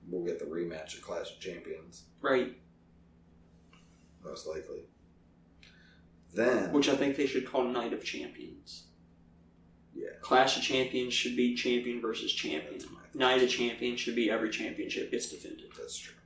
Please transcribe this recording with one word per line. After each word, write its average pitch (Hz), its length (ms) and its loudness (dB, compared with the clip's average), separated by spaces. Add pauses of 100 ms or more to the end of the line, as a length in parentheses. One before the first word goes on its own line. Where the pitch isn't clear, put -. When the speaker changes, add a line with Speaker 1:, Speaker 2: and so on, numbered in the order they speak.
Speaker 1:
we'll 87 160 -4
get 85 140 -4
the - 80 -8
rematch 82 500 -6
at - 60 -16
Clash - 320 -8
of - 40 -20
Champions. - 680 -12 (180)
Speaker 2:
Right. 131 340 2 (1700)
Speaker 1:
Most - 220 -10
likely. - 360 -8 (1500)
Then 107 380 4
Speaker 2:
Which 143 160 6
I 139 80 4
think 139 200 2
they 147 100 2
should 131 240 0
call 131 140 2
Night 120 280 -2
of - 120 -6
Champions. - 800 -10 (1120)
Speaker 1:
Yeah. - 140 -10 (120)
Speaker 2:
Clash - 360 6
of - 60 -2
Champions 127 520 2
should 123 220 0
be 123 180 4
champion 120 460 0
versus 110 320 -2
champion. - 460 -4
Speaker 1:
That's - 120 -12
my - 80 -16 (160)
Speaker 2:
Night 131 280 6
of 123 60 8
Champions 120 520 0
should 117 140 -2
be 117 160 4
every 113 200 2
championship - 600 -4
gets - 200 -2
defended. - 460 -14
Speaker 1:
That's - 200 -10
true. - 180 -12 (120)